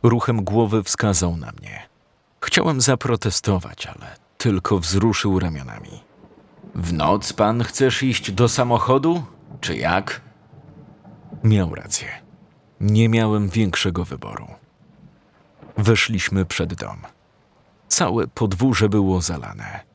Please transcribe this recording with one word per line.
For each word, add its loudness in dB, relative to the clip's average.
Ruchem 2
głowy 2
wskazał 0
na -10
mnie. -16
Chciałem 0
zaprotestować, 0
ale -18
tylko 0
wzruszył 0
ramionami. -8
„W -4
noc 0
pan 2
chcesz 0
iść -2
do 4
samochodu, 2
czy -4
jak?” -2
Miał 2
rację. -8
Nie 4
miałem 2
większego 0
wyboru. -12
Weszliśmy 2
przed -4
dom. -10
Całe 2
podwórze 2
było 2
zalane. -8